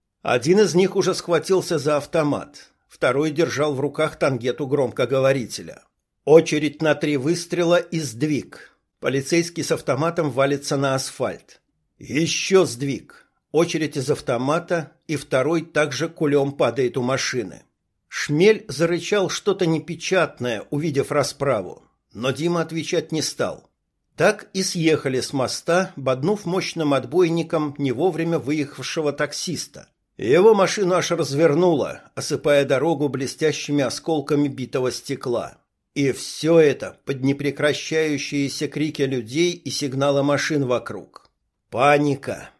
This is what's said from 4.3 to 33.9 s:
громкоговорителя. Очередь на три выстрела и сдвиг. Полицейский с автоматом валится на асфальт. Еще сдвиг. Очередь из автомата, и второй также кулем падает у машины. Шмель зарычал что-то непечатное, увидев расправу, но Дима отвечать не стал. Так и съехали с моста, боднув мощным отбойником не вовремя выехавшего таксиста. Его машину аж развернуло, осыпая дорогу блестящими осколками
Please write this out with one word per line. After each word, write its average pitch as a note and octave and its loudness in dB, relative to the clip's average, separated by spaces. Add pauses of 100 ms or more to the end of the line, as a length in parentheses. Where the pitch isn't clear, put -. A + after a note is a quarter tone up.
громкоговорителя. C3 0 (420)
Очередь D3+ 6
на D#3 4
три D3 -2
выстрела E3+ 0
и F3 -2
сдвиг. C3+ -6 (220)
Полицейский D3+ -2
с - -2
автоматом D#3 0
валится C#3 0
на C#3 0
асфальт. - -6 (360)
Еще D#3+ 2
сдвиг. B2 -8 (240)
Очередь D#3 0
из C3 -4
автомата, D3 -2 (160)
и D#3+ -4
второй D3 0
также D3+ -2
кулем C#3+ 0
падает B2+ 0
у C3 -2
машины. A#2+ -4 (440)
Шмель F#3 2
зарычал E3+ -2
что-то F#3+ -2
непечатное, D#3+ -2
увидев C#3+ -2
расправу, C3 -2 (300)
но B2 -4
Дима E3+ 0
отвечать E3 -4
не D#3 -2
стал. - -6 (460)
Так G#3 0
и F#3+ -2
съехали D#3 0
с - -8
моста, E3+ 0
боднув C#3 -2
мощным E3 -2
отбойником D#3+ 0
не C#3 0
вовремя E3 0
выехавшего C#3+ -4
таксиста. - -6 (300)
Его F3+ 6
машину F#3 2
аж E3 0
развернуло, D#3 2 (120)
осыпая C#3+ 0
дорогу C#3 2
блестящими C#3+ -2
осколками C#3+ 0